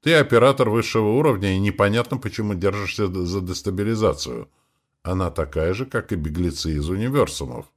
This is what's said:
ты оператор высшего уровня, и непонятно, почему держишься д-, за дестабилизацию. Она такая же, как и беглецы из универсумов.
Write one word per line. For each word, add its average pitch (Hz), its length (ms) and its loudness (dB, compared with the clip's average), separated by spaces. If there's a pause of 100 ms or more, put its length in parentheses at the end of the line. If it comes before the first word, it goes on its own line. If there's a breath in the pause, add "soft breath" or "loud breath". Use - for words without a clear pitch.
ты 160 100 2
оператор 131 560 6
высшего 110 400 2
уровня, 107 480 2
и - 20 2
непонятно, 104 600 0
почему 104 340 -4
держишься 98 560 -2
д-, 90 160 -4
за 92 160 -2
дестабилизацию. 101 1080 -2 (520)
Она 92 280 -2
такая 80 420 -2
же, 123 140 -4
как - 260 -6
и 95 40 -2
беглецы 80 560 -4
из 73 180 -2
универсумов. 120 880 -2